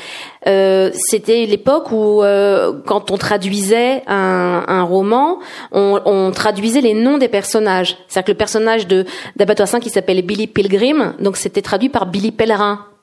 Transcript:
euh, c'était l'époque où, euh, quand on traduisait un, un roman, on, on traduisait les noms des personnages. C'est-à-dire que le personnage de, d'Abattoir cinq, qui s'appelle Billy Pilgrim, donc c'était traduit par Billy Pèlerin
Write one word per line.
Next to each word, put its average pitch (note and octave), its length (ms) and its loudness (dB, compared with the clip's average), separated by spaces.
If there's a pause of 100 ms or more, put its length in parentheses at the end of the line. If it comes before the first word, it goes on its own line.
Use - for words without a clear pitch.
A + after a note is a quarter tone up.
(460)
euh, F#3+ 480 4
c'était A3+ 520 0
l'époque G#3+ 480 0
où, G#3 280 2
euh, G3+ 520 2 (120)
quand - 260 -2
on G3 60 -2
traduisait G#3 880 0
un, F#3 600 0
un F#3 160 0
roman, G#3+ 560 0 (320)
on, G3+ 320 2
on F#3+ 280 2
traduisait G#3+ 500 0
les A3+ 140 2
noms B3 220 2
des C4 120 2
personnages. G3 680 0 (140)
C'est-à-dire F#3 160 -2
que G#3 80 0
le - 40 -2
personnage A3 500 0
de, F#3 180 2 (320)
d'Abattoir G3+ 320 2
cinq, A#3+ 120 -2
qui A#3+ 80 -10
s'appelle F#3 320 0
Billy G3+ 260 -4
Pilgrim, G#3+ 760 0
donc G3 160 -2
c'était G3+ 240 -4
traduit G3+ 260 -2
par A3+ 200 -2
Billy G3 260 -4
Pèlerin G#3 540 0 (160)